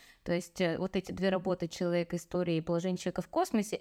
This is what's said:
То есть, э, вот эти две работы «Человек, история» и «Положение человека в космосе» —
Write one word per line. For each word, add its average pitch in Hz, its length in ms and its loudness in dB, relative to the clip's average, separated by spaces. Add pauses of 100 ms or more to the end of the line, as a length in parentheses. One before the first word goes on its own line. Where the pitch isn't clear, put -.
(240)
То 175 100 0
есть, - 280 -4
э, 165 160 2
вот 185 180 -2
эти - 160 -2
две 185 180 2
работы 180 380 0
«Человек, 175 460 0
история» 175 440 0
и 160 40 0
«Положение 175 360 0
человека 180 240 -2
в - 60 -10
космосе» — 269 520 0